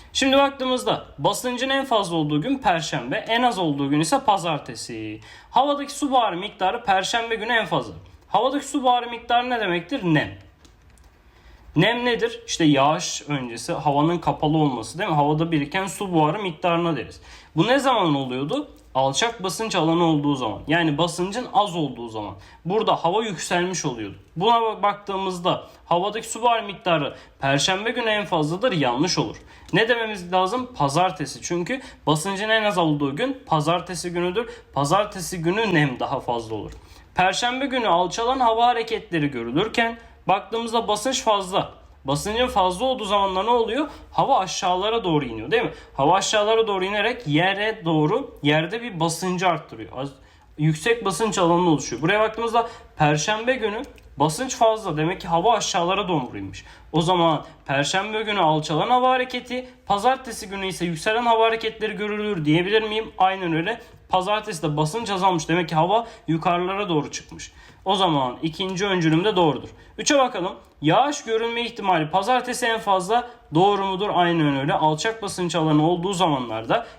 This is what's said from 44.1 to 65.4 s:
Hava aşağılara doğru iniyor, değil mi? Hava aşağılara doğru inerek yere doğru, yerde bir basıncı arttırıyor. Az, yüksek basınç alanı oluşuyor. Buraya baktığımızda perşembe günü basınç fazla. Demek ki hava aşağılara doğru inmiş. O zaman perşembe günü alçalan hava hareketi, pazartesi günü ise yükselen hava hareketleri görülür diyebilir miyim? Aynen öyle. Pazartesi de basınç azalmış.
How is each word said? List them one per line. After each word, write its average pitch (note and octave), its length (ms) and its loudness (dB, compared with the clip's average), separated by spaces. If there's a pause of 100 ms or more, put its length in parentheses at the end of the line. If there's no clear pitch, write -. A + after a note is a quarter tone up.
Hava A3 280 2
aşağılara F#3+ 640 -2
doğru D3+ 220 0
iniyor, A2+ 260 -8
değil A3+ 120 2
mi? - 80 -4 (260)
Hava D#3 180 4
aşağılara G#3+ 520 2
doğru F#3+ 180 -2
inerek G#3 420 -2
yere F#3+ 580 0
doğru, D#3+ 560 0
yerde D#3+ 400 0
bir G#3+ 180 -10
basıncı F3+ 480 -2
arttırıyor. A#2+ 500 -4
Az, C#3 120 -8 (480)
yüksek G3 480 0
basınç G3 320 -2
alanı F3 320 4
oluşuyor. C3 320 0
Buraya G3 180 2
baktığımızda A3+ 500 0 (280)
perşembe G#3+ 560 2
günü A3 280 -4 (360)
basınç D#3+ 380 0
fazla. G#3+ 420 2
Demek E3+ 240 -2
ki F#3+ 60 -12
hava F3 260 4
aşağılara F#3 540 0
doğru C3+ 300 -2
inmiş. G2 280 -12 (260)
O D#3+ 100 2
zaman E3 440 2 (200)
perşembe F#3+ 560 0
günü G#3 180 -2
alçalan D#3 500 2
hava B3+ 200 4
hareketi, B3+ 600 -2 (160)
pazartesi A3 640 0
günü F#3+ 180 -6
ise F3 180 -4
yükselen A3 400 0
hava A3+ 200 6
hareketleri A3 500 -2
görülür G#3 500 -4
diyebilir F3+ 380 4
miyim? A3 340 -4
Aynen F#3 360 2
öyle. F#3 280 -2 (280)
Pazartesi G3+ 540 0
de D3+ 140 0
basınç F#3+ 320 -2
azalmış. F#3 400 0